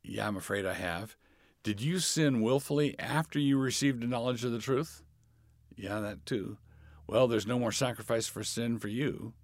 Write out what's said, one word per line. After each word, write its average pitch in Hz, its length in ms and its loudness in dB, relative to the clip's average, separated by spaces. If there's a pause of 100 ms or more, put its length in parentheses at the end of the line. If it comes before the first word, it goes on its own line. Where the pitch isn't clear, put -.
"Yeah, 104 260 -4
I'm 104 80 -2
afraid 98 300 -2
I 92 80 -2
have." 90 420 -4 (460)
"Did 104 180 -2
you 160 180 0
sin 147 440 2
willfully 139 560 2
after 151 400 -2
you 139 180 4
received 131 460 2
the 117 40 -2
knowledge 123 380 0
of 123 80 0
the 117 60 -2
truth?" 135 440 -2 (720)
"Yeah, 101 260 -4
that 104 260 -8
too." 104 320 -4 (480)
"Well, 127 200 6
there's 110 200 2
no 123 120 0
more 117 140 0
sacrifice 117 540 0
for - 180 -6
sin 117 340 -2
for 107 100 -6
you 113 440 -4 (120)